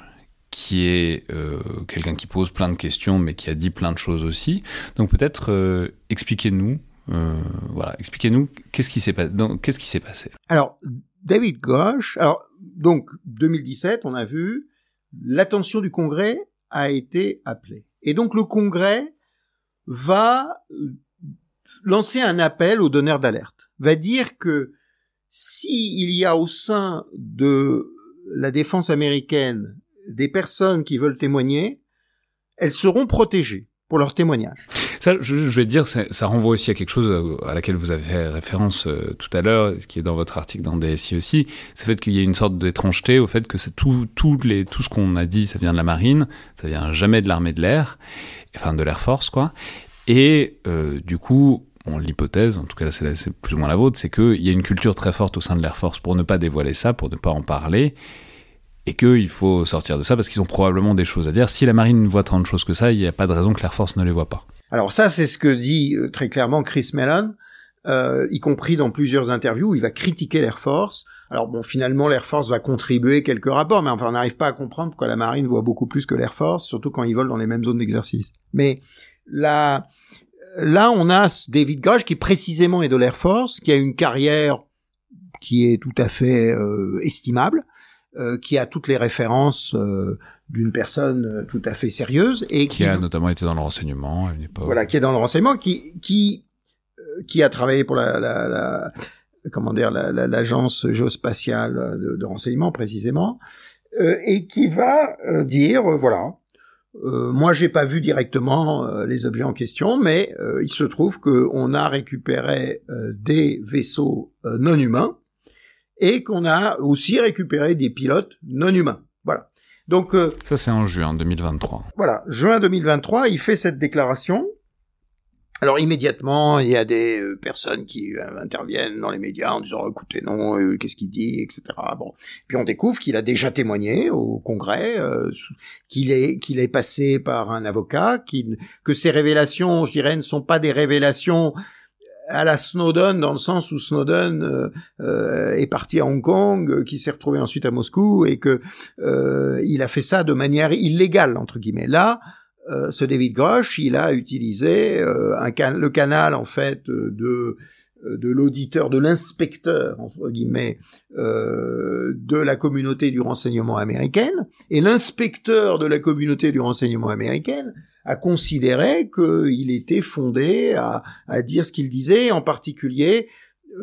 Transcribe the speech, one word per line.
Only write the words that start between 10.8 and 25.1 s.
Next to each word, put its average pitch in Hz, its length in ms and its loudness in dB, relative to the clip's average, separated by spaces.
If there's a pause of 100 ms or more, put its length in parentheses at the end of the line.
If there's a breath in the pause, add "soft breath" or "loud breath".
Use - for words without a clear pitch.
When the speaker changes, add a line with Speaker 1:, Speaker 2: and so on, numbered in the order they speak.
Speaker 2:
David 202 380 0
Grush, 185 560 0
alors, 160 260 0 (180)
donc, 170 500 0 (140)
deux 123 220 -2
mille 160 160 0
dix-sept, 180 400 -4
on 127 120 -6
a 120 100 -6
vu, 175 420 -8 (560)
l'attention 190 580 0
du 196 120 -4
Congrès 175 440 -2 (340)
a 143 200 -2
été 175 540 -4
appelée. 110 400 -12 (180)
Et 151 100 0
donc 220 220 0
le 214 80 2
Congrès 202 720 0 (720)
va, 220 840 0
euh, 285 240 -10 (880 soft breath)
lancer 208 380 2
un 175 180 2
appel 170 400 2
aux 165 80 4
donneurs 143 320 2
d'alerte, - 580 -4
va 147 160 4
dire 214 420 -2
que 147 360 -2 (560 soft breath)